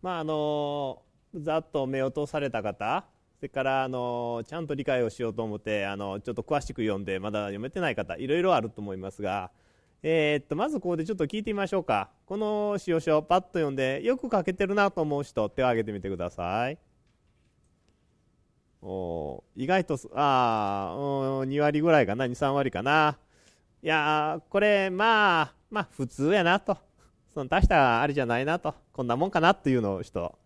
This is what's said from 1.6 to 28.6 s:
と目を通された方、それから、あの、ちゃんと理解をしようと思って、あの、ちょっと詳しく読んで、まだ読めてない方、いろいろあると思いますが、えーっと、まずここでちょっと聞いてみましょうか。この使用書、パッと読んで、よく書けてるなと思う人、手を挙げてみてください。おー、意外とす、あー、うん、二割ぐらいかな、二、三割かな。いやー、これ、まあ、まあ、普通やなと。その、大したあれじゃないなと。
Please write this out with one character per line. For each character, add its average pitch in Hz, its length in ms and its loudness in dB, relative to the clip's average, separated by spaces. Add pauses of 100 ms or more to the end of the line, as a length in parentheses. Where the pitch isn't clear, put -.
と 139 160 0
目 135 160 -2
を 131 80 0
通 147 160 -4
さ 151 140 -4
れ 143 100 -2
た 113 120 -4
方、 104 420 -4 (320)
そ - 60 -16
れ 143 80 -10
か 135 120 -4
ら、 135 220 2
あ 131 40 -6
の、 120 580 -4
ち - 80 -16
ゃ 170 60 -6
ん 160 60 -8
と 147 80 -4
理 135 100 -6
解 127 180 2
を 113 80 0
し - 100 -12
よ 117 100 -2
う 98 40 -8
と 117 80 -4
思 107 140 -4
っ 98 40 -8
て、 104 260 -2
あ 101 100 -4
の、 101 240 -4
ち 127 100 -8
ょ - 20 -4
っ - 20 -4
と 110 80 -6
詳 147 180 -2
し - 120 -10
く 120 100 -6
読 104 160 0
ん 101 60 -8
で、 95 160 -4
ま 107 100 -4
だ 104 120 -2
読 101 180 -6
め 127 80 -8
て 185 120 -8
な 165 100 0
い 107 60 -2
方、 101 200 -6
い 127 100 -8
ろ 143 100 0
い 175 60 0
ろ 180 120 4
あ 131 60 4
る 113 100 -4
と - 100 -16
思 101 140 -6
い - 20 -8
ま 92 140 -8
す - 100 -16
が、 95 300 -4 (520)
え 151 380 2
ー - 20 -20
っ - 40 -20
と、 147 100 -4
ま 220 120 -2
ず 302 120 -4
こ 180 100 -4
こ 175 60 0
で 160 80 -2
ち 196 80 -6
ょ - 20 -2
っ 185 40 -12
と 156 80 0
聞 214 140 -4
い 208 40 -8
て 220 80 -4
み 202 60 -4
ま 196 80 -2
し 190 80 -4
ょ 190 60 2
う - 40 -6
か。 101 240 0 (160)
こ 196 120 -8
の 208 420 -2
使 185 140 -2
用 165 80 4
書、 156 220 4
パ 175 160 4
ッ - 20 4
と 185 140 -16
読 156 160 0
ん 135 60 -4
で、 135 260 0
よ 240 140 2
く 254 180 -8
書 190 80 4
け 185 120 -2
て 196 120 0
る 196 80 -2
な 202 160 4
と 175 120 -2
思 147 180 0
う - 20 -4
人、 110 280 -2
手 - 120 -2
を 127 40 4
挙 117 160 2
げ - 20 0
て 107 80 -6
み 101 80 -6
て 95 80 -6
く 95 80 -4
だ 87 140 -4
さ 101 400 -4
い。 156 80 -12 (2000)
お 85 640 -6 (140)
ー、 123 80 -6
意 - 20 -8
外 180 180 2
と 143 120 -2
す、 - 180 -12
あ 110 840 2
ー、 135 440 -2
う 135 40 -2
ん、 131 40 -6
二 139 100 -2
割 147 220 2
ぐ 170 100 4
ら 156 100 8
い 113 60 4
か 98 80 -2
な、 131 140 -2
二、 123 80 -4
三 139 180 0
割 139 160 0
か 92 120 -4
な。 151 360 4 (640)
い - 40 -6
や 151 520 0
ー、 - 100 -12
こ 196 120 0
れ、 202 280 4
ま 202 520 4
あ、 143 140 -2 (140)
ま 214 140 -4
あ、 - 80 -6
普 135 160 -6
通 143 260 0
や 202 120 4
な 180 160 4
と。 - 180 -2 (560)
そ 151 60 -6
の、 131 80 -6
大 170 120 2
し - 80 6
た 131 320 6
あ 139 60 2
れ 143 80 0
じ 147 60 0
ゃ 127 60 0
な 117 140 0
い 135 40 -2
な 160 140 -2
と。 151 160 -6 (180)